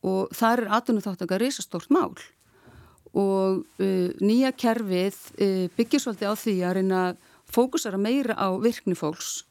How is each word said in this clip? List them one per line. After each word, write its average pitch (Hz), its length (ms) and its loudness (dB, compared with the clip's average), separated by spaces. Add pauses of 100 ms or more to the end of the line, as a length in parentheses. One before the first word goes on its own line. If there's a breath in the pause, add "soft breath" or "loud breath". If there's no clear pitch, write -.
Og 190 260 0
þar 233 300 2
er 214 80 -6
atvinnuþátttaka 202 720 -2
risastórt 220 480 -6
mál. 285 240 2 (1000 soft breath)
Og, 190 500 2 (140)
eh, 185 420 0
nýja 247 320 4
kerfið, 196 600 0 (240)
eh, 185 300 2
byggir 233 320 0
svolítið 208 280 -4
á 214 60 0
því 214 260 -2
að 180 140 0
reyna 190 240 2 (140)
að - 40 -10 (340 soft breath)
fókusera 240 480 0
meira 233 380 0
á 190 240 0
virkni 208 340 0
fólks - 560 -6